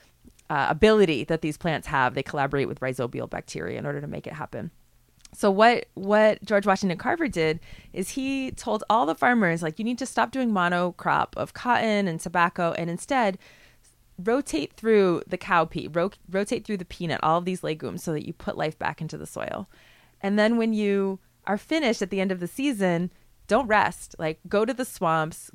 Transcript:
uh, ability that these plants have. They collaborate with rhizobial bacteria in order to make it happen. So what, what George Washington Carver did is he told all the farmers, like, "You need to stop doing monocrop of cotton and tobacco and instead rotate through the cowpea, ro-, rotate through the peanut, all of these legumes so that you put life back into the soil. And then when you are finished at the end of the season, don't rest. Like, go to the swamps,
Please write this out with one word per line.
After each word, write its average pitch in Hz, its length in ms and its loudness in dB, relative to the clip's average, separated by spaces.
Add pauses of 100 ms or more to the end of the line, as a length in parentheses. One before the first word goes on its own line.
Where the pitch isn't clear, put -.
(500)
uh, 139 200 0
ability 170 560 4
that 160 160 -2
these 151 140 -4
plants 156 320 -4
have. 131 280 0
They 139 80 -4
collaborate 139 440 -2
with - 140 -8
rhizobial 127 480 -4
bacteria - 480 -8
in - 80 -8
order 143 160 -6
to 143 60 -10
make - 200 -10
it - 60 -12
happen. 151 380 -10 (640)
So - 180 2
what, 220 420 6
what 208 500 2
George 202 220 2
Washington 190 320 2
Carver 320 320 -2
did 160 320 0 (320)
is 190 160 -4
he 269 420 -4
told 214 380 -4
all 233 160 4
the 320 100 0
farmers, 208 460 4
like, 156 160 -4
"You 214 80 -4
need 240 140 -4
to 254 80 -4
stop 240 240 0
doing 254 180 0
monocrop 175 880 0
of - 160 -4
cotton 214 540 2
and 160 120 -2
tobacco 175 540 0
and 170 160 -4
instead 202 480 0 (840)
rotate 262 520 -2
through 202 540 4
the 180 100 -6
cowpea, 165 580 0
ro-, 175 160 0 (180)
rotate 208 360 -2
through 214 100 -4
the 180 80 -6
peanut, 165 400 -4
all 160 140 4
of 175 80 -2
these 185 180 -4
legumes 156 400 -4
so 170 80 -4
that 151 160 -4
you 165 60 -8
put - 240 -8
life 156 200 -4
back - 240 -4
into 156 160 -10
the 160 80 -12
soil. - 440 -8 (500)
And 202 180 0
then 220 200 4
when 226 160 0
you 196 460 0 (280)
are 208 100 0
finished 311 440 0
at 190 80 -4
the 196 100 -2
end 190 100 0
of 180 120 -4
the 175 60 -6
season, 190 640 0 (340)
don't 240 180 2
rest. - 540 0
Like, 160 280 -4
go 208 180 2
to 254 80 -2
the 254 120 -4
swamps, 160 680 -2